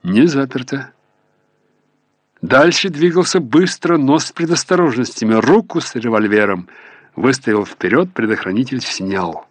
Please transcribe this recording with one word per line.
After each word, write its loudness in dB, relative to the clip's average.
Не 2
заперто. -6
Дальше 2
двигался 0
быстро, 0
но 2
с -4
предосторожностями. 0
Руку 2
с -12
револьвером 0
выставил 0
вперед, -2
предохранитель -4
снял. -8